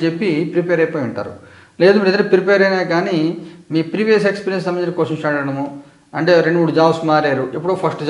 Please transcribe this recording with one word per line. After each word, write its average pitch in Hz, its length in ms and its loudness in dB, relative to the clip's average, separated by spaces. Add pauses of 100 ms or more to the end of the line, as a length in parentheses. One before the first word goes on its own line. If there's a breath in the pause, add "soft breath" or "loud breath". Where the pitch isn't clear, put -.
చెప్పి 170 260 -2 (240)
ప్రిపేర్ 170 300 0
అయిపోయి 160 240 -2
ఉంటారు. 104 260 -8 (480 loud breath)
లేదు 196 200 6
మీ 196 60 0
దగ్గర 196 180 2 (100)
ప్రిపేర్ 190 320 2
అయినా 190 140 0 (120)
కానీ 180 240 0 (560 loud breath)
మీ 160 80 0 (120)
ప్రీవియస్ 214 380 2
ఎక్స్పీరియన్స్ 190 360 -4
సంబంధించిన 175 320 -2
క్వశ్చన్స్ 156 320 -2
అడగడము, 139 340 -4 (540 loud breath)
అంటే 165 120 2 (140)
రెండు 170 160 2
మూడు 160 180 0
జాబ్స్ 160 320 2
మారారు, 143 340 2 (120)
ఎప్పుడో 175 260 -2
ఫస్ట్ 156 260 -4